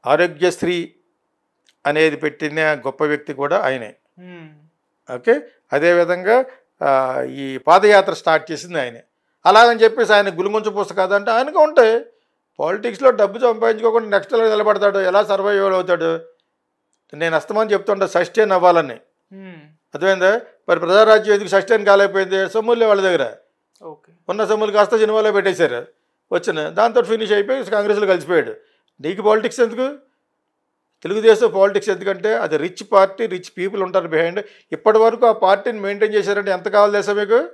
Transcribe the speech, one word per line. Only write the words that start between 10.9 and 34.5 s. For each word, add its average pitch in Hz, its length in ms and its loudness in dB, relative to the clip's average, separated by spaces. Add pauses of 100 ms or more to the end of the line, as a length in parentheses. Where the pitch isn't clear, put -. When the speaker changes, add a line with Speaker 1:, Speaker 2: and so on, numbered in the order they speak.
Speaker 1:
కాదంటే 196 380 -2
ఆయనకు 269 280 -2
ఉంటాయి. 240 460 4 (560)
పాలిటిక్స్‌లో 208 500 0
డబ్బు 208 280 -2
సంపాదించుకోకుండా 226 720 0
నెక్స్ట్ 202 260 -2
ఎలా 226 140 0
నిలబడతాడు, 202 500 0
ఎలా 190 260 2
సర్వైవ్ 196 500 -2
అవుతాడు? 165 460 -2 (920)
నేను 160 220 -4
అస్తమానం 208 340 -4
చెప్తుంటా, 196 360 -2
సస్టైన్ 196 460 0
అవ్వాలని. 170 440 2 (360)
Speaker 2:
మ్మ్. 185 280 -20 (340)
Speaker 1:
అర్థమైందా? 190 460 2 (280)
మరి 170 120 2
ప్రజారాజ్యం 208 540 4
ఎందుకు 196 140 -2
సస్టైన్ 196 380 0
కాలేకపోయింది? 190 640 2
సొమ్ములే 226 360 0
వాళ్ళ 202 160 2
దగ్గర. 147 300 0 (500)
Speaker 2:
ఓకే. 160 300 -20 (160)
Speaker 1:
ఉన్న 202 160 -4
సొమ్ములు 214 280 -2
కాస్త 208 240 2
సినిమాలో 214 360 0
పెట్టేశారు. 170 540 -2 (460)
వచ్చిన 160 360 -4
దాంతో 220 340 0
ఫినిష్ 214 300 -4
అయిపోయి 214 320 -2
కాంగ్రెస్లో 208 420 -2
కలిసిపోయాడు. 156 480 -2 (460)
నీకు 196 220 -10
పాలిటిక్స్ 220 380 -2
ఎందుకు? 254 360 -2 (1040)
తెలుగుదేశం 214 520 2
పాలిటిక్స్ 196 360 0
ఎందుకంటే 190 440 -4
అది 170 220 -4
రిచ్ 180 360 -8
పార్టీ, 196 340 2
రిచ్ 180 320 -12
పీపుల్ 190 240 -6
ఉంటారు 185 260 -4
బిహైండ్. 170 360 -4 (280)